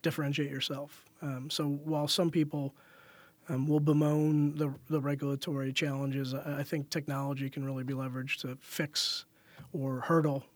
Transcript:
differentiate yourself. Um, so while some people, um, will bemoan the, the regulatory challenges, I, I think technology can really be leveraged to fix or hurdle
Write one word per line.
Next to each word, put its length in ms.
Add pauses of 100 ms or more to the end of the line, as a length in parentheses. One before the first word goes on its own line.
differentiate 480
yourself. 560 (160)
Um, 280
so 180
while 400
some 240
people, 420 (760)
um, 180
will 120
bemoan 760
the, 180 (160)
the 100
regulatory 760
challenges, 600
I, 260
I 40
think 260
technology 600
can 160
really 180
be 100
leveraged 480
to 200
fix 640 (480)
or 280
hurdle 440 (100)